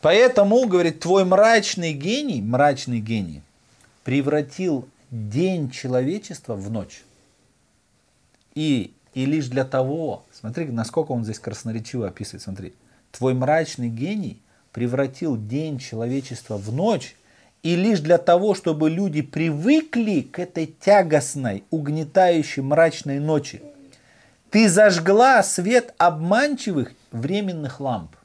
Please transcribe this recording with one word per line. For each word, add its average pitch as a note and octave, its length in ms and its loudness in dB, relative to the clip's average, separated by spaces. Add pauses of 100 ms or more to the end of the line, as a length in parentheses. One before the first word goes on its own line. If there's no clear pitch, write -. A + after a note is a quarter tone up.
Поэтому, G#3+ 640 6
говорит, F3 340 2
твой F#3 240 4
мрачный F#3+ 680 4
гений, F#3+ 480 -4
мрачный B2+ 600 0
гений, G2+ 420 -6 (600)
превратил C#3 880 -2 (220)
день C3 600 -2
человечества C3 840 -4
в G2+ 160 -10
ночь. G#2+ 340 -10 (1500)
И, D3 380 -2 (220)
и C3 120 -4
лишь D3 200 -2
для B2+ 180 -2
того, C3+ 680 -4
смотри, C3 340 -8
насколько B2+ 460 -4
он A#2+ 120 -4
здесь G#2+ 140 -8
красноречиво A2 680 -8
описывает, - 340 -12
смотри. F#2+ 320 -14 (380)
Твой B2+ 220 -2
мрачный C3+ 540 -2
гений D3+ 520 -8 (320)
превратил C3 640 -4
день C3 420 -6
человечества B2 800 -8
в G2+ 160 -8
ночь, F3 420 -2 (480)
и E3+ 140 -2
лишь F#3+ 240 2
для E3 180 4
того, F3+ 360 2
чтобы D#3 360 0
люди E3 320 -2
привыкли F#3 1000 0
к - 180 -12
этой E3+ 260 -6
тягостной, D3 1040 0
угнетающей, D#3 920 0
мрачной D3 580 0
ночи, D3+ 420 -2 (880)
ты G#3+ 160 6
зажгла G3+ 760 6
свет A#3 540 0
обманчивых F3 960 0 (180)
временных D#3 680 -6
ламп. A2+ 340 -6 (100)